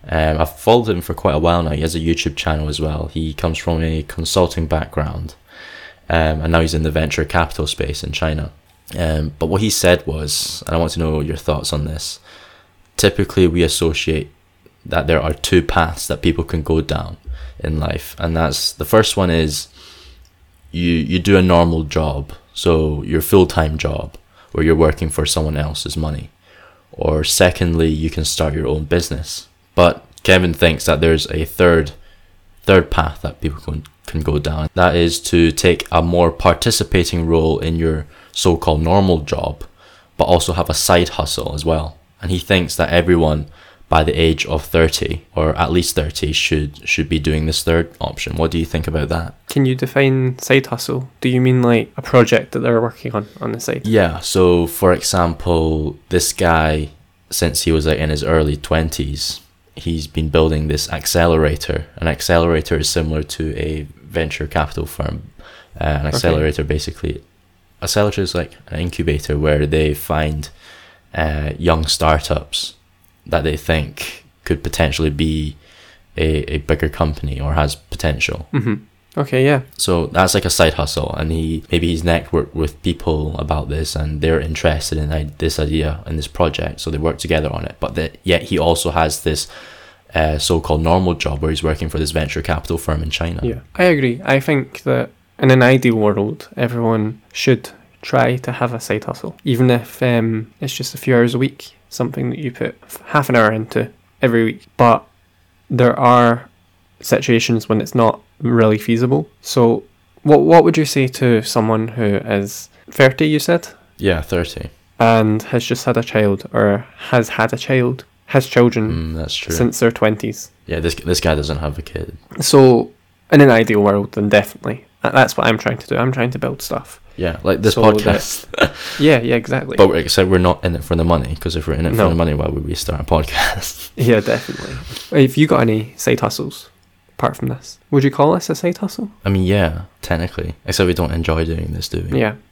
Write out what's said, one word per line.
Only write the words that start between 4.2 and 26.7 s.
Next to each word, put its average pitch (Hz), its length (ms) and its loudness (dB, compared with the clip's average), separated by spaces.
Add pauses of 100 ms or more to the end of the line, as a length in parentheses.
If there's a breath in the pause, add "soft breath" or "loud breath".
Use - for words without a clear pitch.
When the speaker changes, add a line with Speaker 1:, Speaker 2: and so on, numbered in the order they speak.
Speaker 1:
background, 78 680 -4 (760 loud breath)
um, 78 300 2
and 82 140 -2
now 82 80 4
he's 80 120 0
in 78 100 0
the 78 80 0
venture 78 340 -2
capital 82 420 -2
space - 340 -6
in 73 120 -8
China. 76 400 -4 (440)
Um, 78 420 -2
but 80 80 -2
what 95 120 0
he 107 100 0
said 87 380 2
was, - 580 -8
and - 80 -4
I 82 60 0
want 80 140 -2
to 87 60 -8
know 78 200 -2
your 76 160 -4
thoughts - 380 -4
on 73 100 -2
this, 78 380 -8 (760 soft breath)
typically 95 520 2
we 85 160 2
associate 78 680 -2 (540)
that 76 220 -2
there 80 140 4
are 78 120 -2
two - 280 2
paths 82 460 -2
that 73 140 -6
people 82 240 0
can 80 160 -4
go 80 180 0
down 78 380 -6 (420 loud breath)
in 78 180 -4
life. 78 400 -6
And 82 200 -2
that's, 78 340 -2
the - 140 -8
first - 320 2
one 92 120 2
is 80 380 0 (1040 loud breath)
you, 85 200 0
you 82 280 0
do 98 160 4
a 95 60 8
normal 85 420 4
job, 71 480 -4 (220)
so 78 500 0
your 78 180 -2
full-time 90 560 2
job, - 380 -6 (380 soft breath)
where 80 100 0
you're 80 120 4
working 78 340 2
for 78 160 -2
someone 76 320 -2
else's 73 400 -6
money. 76 320 -6 (640 soft breath)